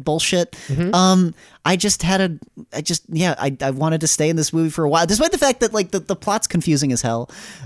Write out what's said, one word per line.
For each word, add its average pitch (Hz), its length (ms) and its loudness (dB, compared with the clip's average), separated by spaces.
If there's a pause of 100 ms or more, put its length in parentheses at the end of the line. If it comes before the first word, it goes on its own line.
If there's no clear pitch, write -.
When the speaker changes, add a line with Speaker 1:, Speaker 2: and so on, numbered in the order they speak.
Speaker 1:
bullshit. 165 500 0 (160)
Speaker 2:
Mm-hmm. 165 260 -2
Speaker 1:
Um, 185 400 4 (300)
I 185 120 2
just 180 260 -2
had 185 180 2
a, 175 180 -2 (340)
I - 80 -8
just, 160 280 -4
yeah, 165 300 0
I, 139 220 -2
I 135 120 -2
wanted 156 300 0
to 160 40 0
stay 151 220 2
in 165 80 0
this 156 160 0
movie 165 180 2
for 160 140 -2
a 143 40 2
while, 165 180 4
despite 233 260 2
the - 60 0
fact 269 220 2
that, 220 140 0
like, 202 160 0
the, 196 100 -2
the 175 160 -6
plot's 208 300 -4
confusing 147 460 0
as 117 100 -2
hell. 117 280 -4 (360)